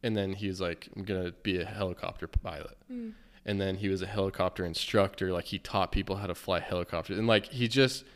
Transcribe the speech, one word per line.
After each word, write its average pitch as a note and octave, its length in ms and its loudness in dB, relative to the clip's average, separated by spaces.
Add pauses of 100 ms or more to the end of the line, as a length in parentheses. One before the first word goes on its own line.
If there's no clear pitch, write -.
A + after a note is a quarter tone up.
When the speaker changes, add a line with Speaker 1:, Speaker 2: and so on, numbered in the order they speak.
Speaker 1:
and A2+ 120 0
then G2 180 0
he G2+ 140 -4
was F#2+ 140 -2
like, F2 340 -4
"I'm G2 80 -8
gonna F#2 280 -2 (120)
be F#2 160 2
a E2+ 60 -2
helicopter F2+ 600 -6
pilot." - 500 -2 (140)
Speaker 2:
Mm. A#3 220 -8 (320)
Speaker 1:
And G2+ 140 0
then F#2+ 160 0
he G2+ 140 -2
was F#2+ 120 0
a F#2 60 -4
helicopter F#2+ 580 0
instructor. F#2+ 680 2
Like, F2 120 -2
he G2 140 -4
taught - 320 0
people G2 240 2
how F#2+ 120 -4
to F2 80 -2
fly F2+ 240 0
helicopters. F2+ 580 -2
And, A2 100 2
like, A2 200 6
he A#2+ 200 0
just, C3 380 4 (100)